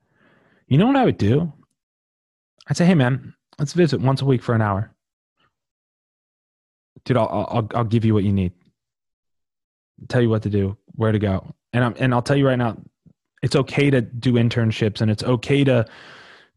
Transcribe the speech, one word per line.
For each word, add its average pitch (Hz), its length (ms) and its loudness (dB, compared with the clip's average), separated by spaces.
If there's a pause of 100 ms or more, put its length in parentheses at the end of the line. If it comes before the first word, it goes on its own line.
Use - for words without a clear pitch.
(680)
You 127 100 2
know 196 100 4
what 277 100 2
I 262 100 2
would 123 120 0
do? 143 340 0 (1160)
I'd 143 80 -2
say, 175 80 2
"Hey, 185 100 6
man, 131 400 0 (240)
let's 147 140 -4
visit 156 280 2
once 131 200 0
a 135 60 -2
week 131 160 2
for 120 120 -2
an 113 80 2
hour. 104 300 -4 (2000)
Dude, 123 120 0
I'll, 110 120 0
I'll, 104 460 -4
I'll 120 100 -2
give 110 200 0
you 110 100 4
what 98 100 2
you 101 80 0
need. 92 200 0 (1600)
Tell 127 120 0
you 117 100 2
what 110 120 0
to 104 80 -4
do, 98 260 -2 (200)
where 110 160 0
to 107 60 0
go. 95 360 -4 (180)
And 123 120 2
I'm, 117 140 -4
and 127 140 0
I'll 120 100 0
tell 139 140 0
you 139 120 2
right 127 80 0
now, 120 200 -2 (640)
it's - 140 -2
okay 143 340 0
to 131 120 2
do 120 320 -4
internships 113 680 0
and 110 100 0
it's 104 120 -4
okay 131 400 0
to 123 240 2 (720)